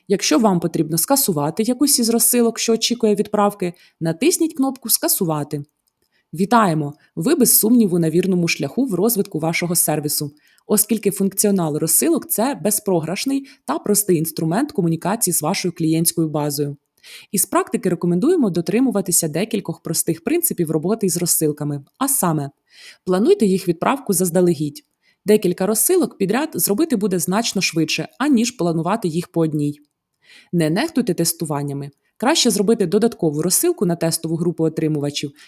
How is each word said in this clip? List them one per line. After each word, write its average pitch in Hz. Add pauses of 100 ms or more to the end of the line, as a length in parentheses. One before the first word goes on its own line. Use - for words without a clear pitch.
якщо 226
вам 196
потрібно 165
скасувати 160
якусь 254
із 226
розсилок, 233
що 226
очікує 226
відправки, 202 (280)
натисніть 294
кнопку 269
"Скасувати". 151 (720)
Вітаємо! 170 (220)
Ви, 214
без 254
сумніву, 214
на 160
вірному 175
шляху 160
в 220
розвитку 190
вашого 165
сервісу, 147 (360)
оскільки 208
функціонал 190
розсилок — 226
це 220
безпрограшний 208 (180)
та 302
простий 190
інструмент 165
комунікації 170
з -
вашою 175
клієнтською 160
базою. 147 (540)
Із 190
практики 269
рекомендуємо 190
дотримуватися 190
декількох 175
простих -
принципів 220
роботи 185
із 175
розсилками, 147 (140)
а 269
саме: 156 (560)
плануйте 220
їх 185
відправку 208
заздалегідь. 170 (420)
Декілька 190
розсилок 226
підряд 233
зробити 214
буде 185
значно 196
швидше, - (120)
аніж 240
планувати 175
їх 165
по 170
одній. 147 (720)
Не 160
нехтуйте 220
тестуваннями. 143 (260)
Краще 247
зробити 196
додаткову 170
розсилку 220
на 170
тестову 165
групу 165
отримувачів, 151 (160)